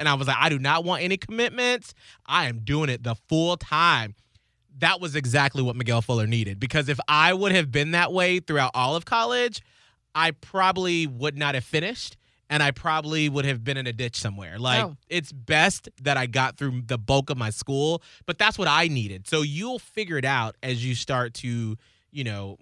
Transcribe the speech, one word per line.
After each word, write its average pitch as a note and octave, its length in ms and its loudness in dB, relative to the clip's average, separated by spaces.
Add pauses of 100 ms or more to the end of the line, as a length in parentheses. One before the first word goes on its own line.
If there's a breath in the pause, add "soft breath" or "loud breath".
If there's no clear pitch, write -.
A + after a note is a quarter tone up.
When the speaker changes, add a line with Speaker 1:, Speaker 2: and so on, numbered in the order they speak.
Speaker 1:
And D3+ 80 2
I C#3+ 60 4
was C3+ 120 -2
like, C3 140 0
"I D#3+ 80 6
do C#3+ 100 2
not D3 260 0
want F3 200 -2
any F#3+ 120 0
commitments. A#3+ 800 -2 (320 loud breath)
I D3+ 220 2
am A2+ 160 -6
doing D3 260 0
it A#2+ 140 -4
the A#2 100 -2
full E3 420 0
time." D3+ 600 2 (640)
That F3 220 4
was D#3+ 140 -6
exactly C#3 480 2
what B2 140 -2
Miguel A#2+ 260 0
Fuller A2+ 240 0
needed, G#2+ 320 -2
because C3 300 -2
if C3+ 180 -2
I D#3 280 6
would G3 180 2
have E3 180 2
been D3 220 0
that E3+ 200 2
way F3+ 280 2
throughout C#3+ 340 0
all B2+ 220 2
of E3+ 80 -4
college, A#3+ 560 0 (540 soft breath)
I D#3+ 180 4
probably F#3 760 2
would C#3 300 -4
not C#3+ 180 0
have B2 100 -2
finished, F3+ 520 -4 (340)
and D3+ 120 2
I C#3+ 80 4
probably D#3 580 -2
would C#3 160 0
have B2 200 -2
been C#3 120 -4
in C3 100 -6
a A#2+ 60 -6
ditch A#2 240 -6
somewhere. G2+ 420 -8
Like, B2 260 2
Speaker 2:
Oh. D#3 120 -8 (120)
Speaker 1:
it's E3 240 -4
best D3+ 560 0 (140)
that C#3 140 2
I B2+ 100 0
got C3 320 0
through B2+ 280 -4
the B2 120 -2
bulk C3+ 320 2
of C#3 80 -2
my A2 120 -2
school, D3 520 -2 (240 loud breath)
but E3+ 120 -6
that's G#3+ 200 4
what F3+ 100 2
I E3 200 4
needed. G2+ 380 -4
So D#3 160 2
you'll G3 360 -4
figure E3+ 400 -6
it C3 80 -4
out A#2+ 360 0
as B2+ 220 -4
you B2+ 100 -2
start B2 400 -2
to, A#2 420 -6 (340 soft breath)
you C#3 140 -10
know, G2+ 380 -8